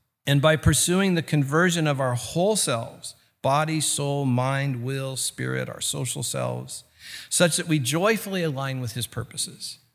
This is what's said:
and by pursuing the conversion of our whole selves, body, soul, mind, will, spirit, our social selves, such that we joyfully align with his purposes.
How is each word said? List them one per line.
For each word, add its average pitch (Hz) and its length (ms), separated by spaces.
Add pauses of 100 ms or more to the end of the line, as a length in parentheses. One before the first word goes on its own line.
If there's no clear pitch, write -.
(240)
and 143 160
by 156 140
pursuing 175 640
the 156 60
conversion 156 680
of 139 100
our 127 160
whole 180 400
selves, - 640 (260)
body, 151 380
soul, 143 440
mind, 131 600
will, 135 320
spirit, 127 520
our - 120
social 139 420
selves, 123 600 (440)
such 170 280
that 170 100
we 156 140
joyfully 185 640
align 135 360
with 123 120
his 120 160
purposes. - 680 (160)